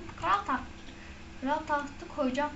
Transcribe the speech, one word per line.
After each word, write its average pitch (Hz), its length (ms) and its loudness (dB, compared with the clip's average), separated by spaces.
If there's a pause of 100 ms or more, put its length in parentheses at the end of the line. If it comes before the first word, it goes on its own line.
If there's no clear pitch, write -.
(200)
Kral 370 260 6
taht-, - 960 -4
kral 285 260 2
tahtı 285 500 0
koyacağım 285 400 2